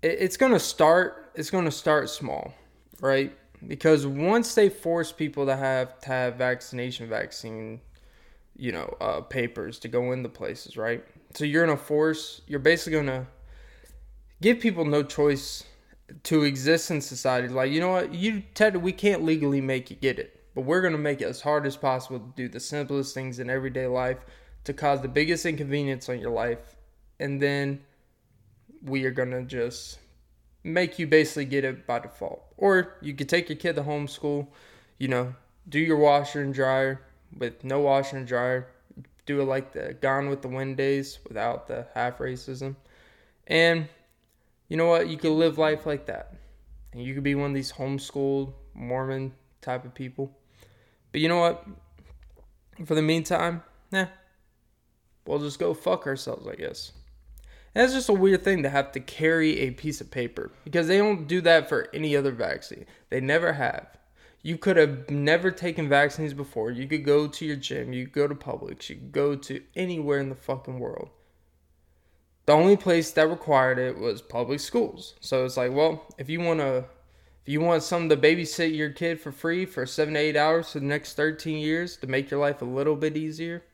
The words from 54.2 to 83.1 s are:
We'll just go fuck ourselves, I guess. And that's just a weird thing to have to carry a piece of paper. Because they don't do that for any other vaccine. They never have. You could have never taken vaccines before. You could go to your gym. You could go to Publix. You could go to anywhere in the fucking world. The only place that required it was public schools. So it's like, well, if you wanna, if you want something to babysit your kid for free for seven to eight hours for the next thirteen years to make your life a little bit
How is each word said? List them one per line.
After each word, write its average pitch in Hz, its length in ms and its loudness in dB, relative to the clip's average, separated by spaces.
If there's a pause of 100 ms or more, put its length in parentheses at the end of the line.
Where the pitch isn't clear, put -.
We'll 147 140 -2
just 147 180 -8
go 170 160 0
fuck 185 320 -2
ourselves, 131 400 -8
I 98 80 -10
guess. - 380 -10 (840)
And 226 80 6
that's 254 100 4
just 262 160 -2
a 214 60 6
weird 185 300 6
thing 190 180 2
to 135 80 0
have 139 220 0
to 131 80 -8
carry 160 580 2
a 131 140 -2
piece 147 280 -8
of - 100 -16
paper. - 420 -6 (120)
Because 160 220 0
they 180 100 4
don't 202 300 2
do 180 140 0
that 165 280 6
for 135 240 0
any 151 240 0
other 139 140 2
vaccine. 113 560 -6 (240)
They 131 100 0
never 160 320 2
have. 143 340 -4 (540)
You 165 160 -6
could 190 200 2
have 139 340 4
never 156 400 2
taken 170 380 -4
vaccines 143 440 2
before. 135 380 -6
You 123 160 -8
could 147 180 -2
go 147 220 4
to 147 180 -10
your 151 120 -4
gym. 131 360 -8
You 127 120 -6
could 131 100 -16
go 143 140 2
to 147 60 -4
Publix. - 540 -10
You - 60 -14
could 131 180 -16
go 143 220 2
to 139 260 -10 (140)
anywhere 156 460 -2
in 135 80 -4
the 131 80 -8
fucking 131 420 -8
world. - 320 -10 (1400)
The 147 60 8
only 175 240 8
place 170 340 2
that 156 180 4
required 131 500 2
it 127 200 -2
was 113 240 -2
public 123 380 -4
schools. - 600 -4
So 127 240 0
it's 127 120 -4
like, 127 160 0
well, 156 340 2 (100)
if 135 140 -10
you 165 100 -4
wanna, 156 380 0
if 127 60 -4 (640)
you 147 140 0
want 165 220 4
something 170 260 -2
to 151 80 8
babysit 160 580 2
your 151 160 -2
kid 165 300 -4
for 143 120 -12
free 170 340 -2
for 143 180 -6
seven 151 300 -2
to 151 60 2
eight 151 160 2
hours 160 360 2
for 151 60 -6
the 139 80 -4
next 143 280 -4
thirteen 156 440 -2
years 160 380 -2
to - 100 -12
make 135 240 -2
your 139 80 -2
life 143 240 0
a - 20 -6
little 135 300 0
bit 156 220 -2